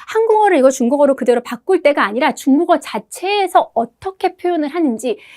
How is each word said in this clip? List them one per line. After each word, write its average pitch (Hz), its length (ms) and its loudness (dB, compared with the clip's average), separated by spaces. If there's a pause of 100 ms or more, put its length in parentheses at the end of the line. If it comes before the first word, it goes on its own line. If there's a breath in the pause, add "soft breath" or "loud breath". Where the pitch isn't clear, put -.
한국어를 427 500 2
이거 262 120 6
중국어로 269 480 0
그대로 240 240 0
바꿀 - 420 -4
때가 285 180 2
아니라 233 300 -2
중국어 302 480 0
자체에서 370 960 -2
어떻게 359 640 -6
표현을 339 320 -4
하는지 254 500 -4 (160 loud breath)